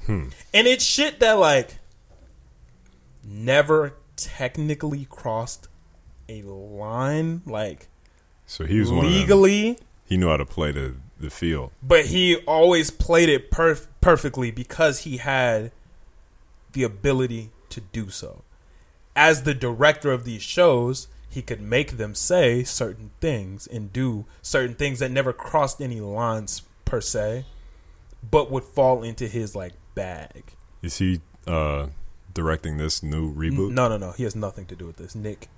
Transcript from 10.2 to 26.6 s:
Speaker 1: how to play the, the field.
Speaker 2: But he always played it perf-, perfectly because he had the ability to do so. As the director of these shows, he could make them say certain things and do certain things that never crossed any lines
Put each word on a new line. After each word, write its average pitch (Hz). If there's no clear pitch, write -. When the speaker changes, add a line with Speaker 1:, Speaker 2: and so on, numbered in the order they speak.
Speaker 1:
how 78
to 71
play 76
the, 67
the 71
field. 78
Speaker 2:
But 147
he 180
always 160
played 165
it 131
perf-, 165
perfectly 131
because 131
he 135
had 123
the 131
ability 117
to -
do 101
so. -
As 151
the 147
director 131
of 120
these 113
shows, 131
he 131
could 107
make 123
them 107
say 127
certain 110
things 104
and 104
do 117
certain 123
things 135
that 131
never 131
crossed -
any 120
lines 107